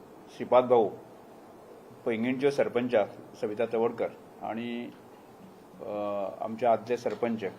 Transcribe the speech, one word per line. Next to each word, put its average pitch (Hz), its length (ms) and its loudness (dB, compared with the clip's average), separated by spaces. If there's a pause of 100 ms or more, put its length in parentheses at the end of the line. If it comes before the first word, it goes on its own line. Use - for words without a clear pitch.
(360)
श्रीपाद 127 280 4
भाऊ, 120 260 6 (1160)
पैंगीणच्यो 127 460 0
सरपंच 120 440 0 (460)
सविता 110 220 -2 (100)
तवडकर 113 340 0 (340)
आणि, 120 480 -6 (920)
अ, - 80 -10 (540)
आमचे 113 220 -4
आदले 113 320 2
सरपंच 113 460 -4 (160)